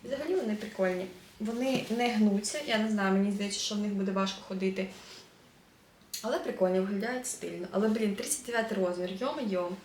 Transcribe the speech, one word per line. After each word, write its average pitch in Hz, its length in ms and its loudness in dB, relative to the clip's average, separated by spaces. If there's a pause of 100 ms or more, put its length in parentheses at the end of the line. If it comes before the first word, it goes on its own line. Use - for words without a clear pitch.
І - 20 -10
взагалі 294 280 -2
вони 226 200 2
прикольні. 190 520 0 (340)
Вони 240 500 0
не 240 180 2
гнуться, 214 580 4
я 220 120 2
не 220 120 2
знаю, 196 220 4
мені 196 200 4
здається, 202 280 -2
що - 140 -2
в 208 40 0
них 208 140 0
буде 196 200 0
важко 190 360 0
ходити. 190 400 0 (1300)
Але 254 160 0
прикольні, 185 420 2
виглядають 208 460 -2
стильно. 170 440 -6
Але, 214 180 4
блін, 214 280 2
тридцять - 300 -4
дев'ятий 220 320 -2
розмір, 180 320 0 (100)
йо-моє. 254 400 -2 (240)